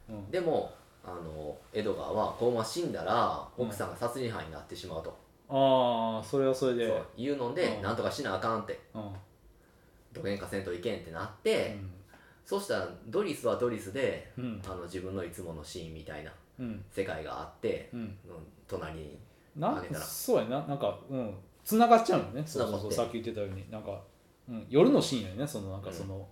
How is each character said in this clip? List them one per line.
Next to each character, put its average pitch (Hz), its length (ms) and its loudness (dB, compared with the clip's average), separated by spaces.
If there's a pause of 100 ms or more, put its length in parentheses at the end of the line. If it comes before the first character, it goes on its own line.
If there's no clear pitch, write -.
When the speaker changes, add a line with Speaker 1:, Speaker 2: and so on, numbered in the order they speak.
Speaker 1:
う 110 40 -8
ん。 101 180 -10
Speaker 2:
で 180 100 0
も、 151 320 2 (300)
あ 90 60 -12
の、 78 460 -8 (180)
エ 107 100 0
ド 101 100 0
ガ 82 100 -4
ー 87 100 -2
は 104 260 2
こ 120 60 4
の 123 60 6
ま 120 80 2
ま 110 60 2
死 170 160 -2
ん 156 100 0
だ 82 120 -4
ら、 107 440 2 (100)
Speaker 1:
う 123 60 2
ん。 - 20 -2
Speaker 2:
奥 107 100 -4
さ 110 100 -2
ん 104 60 -6
が - 60 -10
殺 123 220 -2
人 120 120 0
犯 85 140 -4
に 80 60 -12
な 73 80 -10
っ - 40 -12
て - 120 -12
し 92 120 -10
ま 82 120 -4
う 80 40 -6
と。 82 120 -8 (340)
Speaker 1:
あ 123 760 6
ー、 - 0 -
そ 139 160 0
れ 135 80 6
は 131 80 6
そ 131 140 4
れ 120 60 4
で。 117 120 2
Speaker 2:
そ 110 80 4
う。 95 100 -2 (120)
い 123 120 -2
う 143 80 0
の 123 160 -2
で、 165 140 2
Speaker 1:
う - 120 0
ん。 - 40 -6
Speaker 2:
な 104 100 0
ん - 20 -2
と 120 60 0
か - 100 2
し 147 120 -4
な 98 120 0
あ 92 40 0
か 113 160 2
ん 107 60 0
っ 101 40 -6
て。 - 140 -6 (160)
Speaker 1:
う 113 40 -8
ん。 104 120 -6 (1000)
Speaker 2:
ど - 100 -10
げ 101 100 2
ん 98 60 -2
か 95 80 -8
せ 98 120 -2
ん 92 40 -4
と 90 100 -2
い 87 60 -4
け 110 160 0
ん 87 60 -4
っ - 20 -12
て 82 80 -12
な 82 120 -4
っ - 200 -10
て、 117 360 2
Speaker 1:
う 98 40 -8
ん。 92 80 -8 (540)
Speaker 2:
そ 98 140 0
し 202 80 -6
た 110 120 2
ら 90 100 -2 (160)
ド 160 180 0
リ 170 120 -2
ス - 100 -4
は 104 120 4
ド 123 120 4
リ 113 100 -2
ス 95 140 -8
で、 110 440 0
Speaker 1:
う 123 40 -8
ん。 110 240 -6
Speaker 2:
あ 92 40 -8
の、 90 140 -6
自 90 180 -6
分 92 140 -4
の 92 80 -2
い 85 60 -6
つ 92 140 -10
も 82 100 -8
の 76 100 -8
シ 90 160 -10
ー 80 120 -10
ン - 20 -10
み 80 80 -12
た 76 160 -10
い 76 60 -10
な 80 80 -12 (280)
Speaker 1:
う 127 40 -8
ん。 104 280 -6
Speaker 2:
世 98 140 -2
界 80 180 -6
が 73 180 -6
あ - 40 -6
っ - 140 -16
て、 - 340 -2
Speaker 1:
う 123 40 -6
ん。 - 20 -6
Speaker 2:
う 117 40 -6
ん、 104 60 -6 (580)
隣 80 260 -6
に 78 260 -10 (360)
Speaker 1:
な-、 208 220 0
Speaker 2:
あ - 40 -6
げ 175 60 -8
た 147 80 -4
ら。 151 60 -6
Speaker 1:
そ - 340 0
う - 40 8
や 110 60 0
な。 131 220 -2
な 143 80 -2
ん - 20 -4
か、 101 220 0 (100)
う 135 80 -4
ん。 110 160 -4 (300)
繋 226 240 6
が 233 100 12
っ 226 80 6
ち 185 80 4
ゃ - 40 6
う - 20 6
よ 104 80 -2
ね。 127 180 -4
そ - 180 -4
う 107 60 0
そ 101 80 0
う 98 40 -2
そ 107 60 -4
う。 - 20 -2
Speaker 2:
繋 - 0 -
が - 0 -
っ - 0 -
て。 101 60 -2
Speaker 1:
さ 120 80 4
っ 113 40 0
き - 60 -6
言 117 80 -4
っ 110 40 -6
て 117 60 -4
た 104 100 -2
よ 101 60 -2
う - 40 -6
に。 98 200 -10
な 110 80 -8
ん 104 40 -12
か、 98 180 -6 (480)
う - 20 -8
ん。 110 180 -6
夜 160 200 8
の 254 120 8
シ 135 160 0
ー - 20 2
ン 98 120 -4
や 95 40 -8
ね。 139 120 -2
そ 110 140 -6
の、 95 100 -6
な 95 60 -6
ん 101 40 -8
か 98 100 -8
そ 90 140 -6
の 95 260 -8